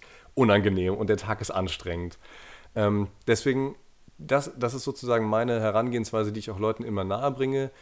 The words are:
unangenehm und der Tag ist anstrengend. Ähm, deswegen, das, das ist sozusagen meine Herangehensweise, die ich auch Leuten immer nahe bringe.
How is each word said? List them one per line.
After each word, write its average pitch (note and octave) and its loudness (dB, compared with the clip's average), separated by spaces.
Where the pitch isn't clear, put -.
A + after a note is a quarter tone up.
unangenehm G2+ 4
und G#2 0
der G#2 4
Tag G#2 -6
ist - -6
anstrengend. F2 -4
Ähm, G#2 2
deswegen, C3+ 0
das, C#3+ 0
das A#2+ -2
ist C3 -8
sozusagen A#2+ 0
meine A#2 2
Herangehensweise, A2 0
die A2 -8
ich G#2+ -10
auch G2 -8
Leuten A2 0
immer G#2 -2
nahe G#2+ -2
bringe. C3+ -2